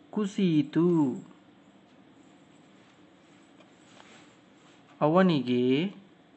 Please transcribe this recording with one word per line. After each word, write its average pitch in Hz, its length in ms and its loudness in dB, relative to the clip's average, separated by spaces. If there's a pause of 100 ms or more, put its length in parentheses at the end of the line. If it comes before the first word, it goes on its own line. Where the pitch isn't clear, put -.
(100)
ಕುಸಿಯಿತು. 165 1040 0 (3750)
ಅವನಿಗೆ 151 920 2 (420)